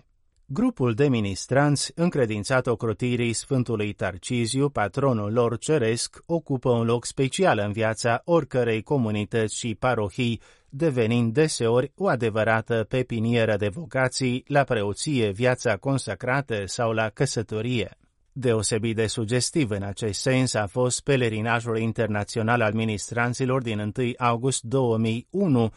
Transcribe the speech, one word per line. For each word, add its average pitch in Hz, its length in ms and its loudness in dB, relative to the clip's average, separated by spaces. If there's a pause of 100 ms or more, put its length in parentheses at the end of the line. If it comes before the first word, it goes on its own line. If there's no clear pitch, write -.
(460)
Grupul 139 480 0
de 139 140 4
ministranți, 127 840 0
încredințat 131 720 0
ocrotirii 120 640 0
Sfântului 110 600 -2
Tarcisiu, 117 760 -2
patronul 110 640 0
lor 117 260 2
ceresc, 120 680 0
ocupă 143 440 -2
un 117 140 4
loc 117 200 2
special 139 540 2
în 104 140 -2
viața 110 520 0
oricărei 123 580 2
comunități 110 760 0
și 117 160 -4
parohii, 117 640 -2 (280)
devenind 120 640 2
deseori 127 640 2
o 190 120 -2
adevărată 113 800 0
pepinieră 117 680 0
de 104 120 0
vocații 127 800 -2
la 143 160 2
preoție, 113 680 0
viața 120 460 0
consacrată 123 920 -2
sau 113 260 -2
la 110 160 0
căsătorie. 113 800 -2 (460)
Deosebit 113 600 0
de 110 100 2
sugestiv 120 640 0
în 98 120 -2
acest 101 380 -6
sens 131 340 2
a 107 120 0
fost 123 360 -2
pelerinajul 117 760 0
internațional 110 840 0
al 107 100 2
ministranților 117 920 -2
din 113 160 -4
întâi 120 400 -4
august 120 440 0
două 117 360 0
mii 113 320 0
unu, 135 460 2